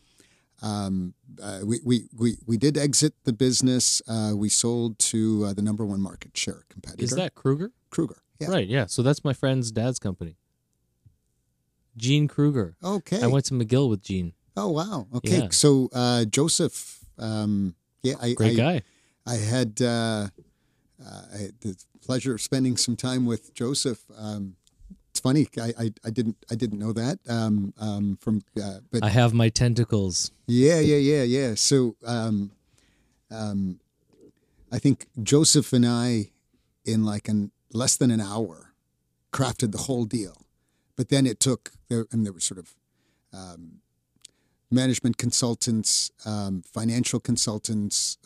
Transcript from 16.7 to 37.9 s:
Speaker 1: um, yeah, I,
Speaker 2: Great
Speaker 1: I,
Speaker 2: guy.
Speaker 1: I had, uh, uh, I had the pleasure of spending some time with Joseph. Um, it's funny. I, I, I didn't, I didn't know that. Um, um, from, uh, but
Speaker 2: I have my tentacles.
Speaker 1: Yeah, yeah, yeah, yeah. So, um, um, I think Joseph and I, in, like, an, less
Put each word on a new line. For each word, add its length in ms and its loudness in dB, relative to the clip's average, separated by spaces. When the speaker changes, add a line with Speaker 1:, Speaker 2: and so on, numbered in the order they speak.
Speaker 1:
um, 580 -2
yeah, 180 0
I, 120 0
Speaker 2:
Great 260 4
Speaker 1:
I, 200 2
Speaker 2:
guy. 20 -6
Speaker 1:
I 100 -6
had, 460 0
uh, 460 0
uh, 160 -16
I 40 -12
had 240 -10
the 140 -6
pleasure 340 -2
of 60 -8
spending 360 0
some 180 0
time 300 0
with 280 -2
Joseph. 500 -4
Um, 380 -8
it's 120 -8
funny. 260 4
I, 220 -4
I, 140 -2
I 40 -6
didn't, 260 -2
I 40 -4
didn't 240 -4
know 120 -4
that. 280 -2
Um, 500 0
um, 400 -4
from, 240 -2
uh, 180 -8
but 120 -2
Speaker 2:
I 60 2
have 240 4
my 140 6
tentacles. 840 0
Speaker 1:
Yeah, 340 6
yeah, 160 4
yeah, 260 4
yeah. 320 0
So, 400 2
um, 460 -2
um, 480 -4
I 80 -2
think 280 2
Joseph 480 4
and 140 6
I, 460 0
in, 220 0
like, 240 -4
an, 220 0
less 240 0